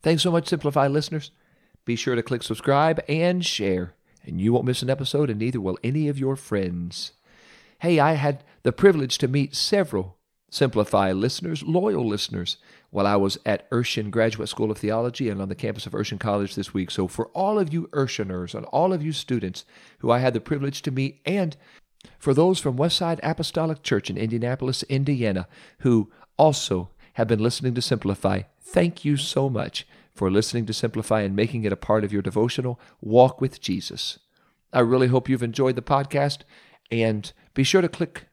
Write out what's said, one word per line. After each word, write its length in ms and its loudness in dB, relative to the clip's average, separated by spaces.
Thanks 220 2
so 80 2
much, 180 2
Simplify 380 2
listeners. 460 -2
Be 120 -2
sure 180 -2
to 80 0
click 200 -2
subscribe 640 2
and 360 2
share, 500 -2
and 160 -6
you 140 4
won't 100 2
miss 160 -2
an 80 -4
episode, 400 0
and 100 -4
neither 220 -2
will 240 -4
any 240 0
of 100 -4
your 160 -2
friends. 800 -6
Hey, 200 4
I 140 4
had 280 0
the 100 0
privilege 460 4
to 100 0
meet 260 0
several 640 -2
Simplify 600 2
listeners, 540 -2
loyal 420 0
listeners, 520 -4
while 180 0
I 80 4
was 280 0
at 260 -2
Urshan 420 -2
Graduate 360 0
School 220 -4
of 80 -6
Theology 500 -2
and 140 -4
on 60 -6
the 80 -6
campus 280 -6
of 100 -12
Urshan 260 -4
College 340 -2
this 180 -6
week. 200 -2
So 160 0
for 200 -4
all 300 0
of 140 0
you 160 -4
Urshaners 680 -4
and 120 -8
all 260 2
of 100 -2
you 80 -4
students 540 -6
who 140 2
I 80 4
had 120 4
the 80 -2
privilege 420 -4
to 100 -4
meet, 340 -4
and 300 -2
for 140 2
those 260 4
from 160 -2
Westside 480 0
Apostolic 580 -4
Church 260 0
in 80 -4
Indianapolis, 680 -2
Indiana, 640 0
who 340 4
also 540 2
have 120 0
been 160 2
listening 320 0
to 80 -2
Simplify, 600 0
thank 440 0
you 120 2
so 340 0
much, 380 -6
for 160 0
listening 360 0
to 60 -6
Simplify 500 -2
and 120 -2
making 300 -2
it 80 0
a 40 -2
part 280 0
of 80 -4
your 100 0
devotional 580 -2
walk 400 6
with 200 -4
Jesus. 580 -6
I 80 4
really 280 4
hope 200 2
you've 140 0
enjoyed 340 0
the 60 -6
podcast, 560 0
and 420 0
be 100 2
sure 180 4
to 60 0
click 440 -8